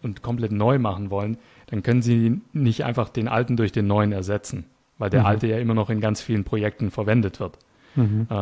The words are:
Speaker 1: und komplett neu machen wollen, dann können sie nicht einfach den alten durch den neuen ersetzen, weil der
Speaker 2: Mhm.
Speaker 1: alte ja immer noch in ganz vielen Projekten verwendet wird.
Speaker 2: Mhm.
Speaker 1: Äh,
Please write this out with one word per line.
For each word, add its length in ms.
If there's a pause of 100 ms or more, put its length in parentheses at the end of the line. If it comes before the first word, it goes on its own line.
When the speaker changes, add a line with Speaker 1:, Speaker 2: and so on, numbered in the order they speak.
Speaker 1:
und 220
komplett 280
neu 280
machen 320
wollen, 260 (300)
dann 160
können 180
sie 400 (120)
nicht 320
einfach 240
den 180
alten 280
durch 160
den 160
neuen 240
ersetzen, 540 (320)
weil 140
der 100
Speaker 2:
Mhm. 60
Speaker 1:
alte 200
ja 120
immer 160
noch 160
in 100
ganz 200
vielen 220
Projekten 480
verwendet 480
wird. 180 (380)
Speaker 2:
Mhm. 340
Speaker 1:
Äh, 120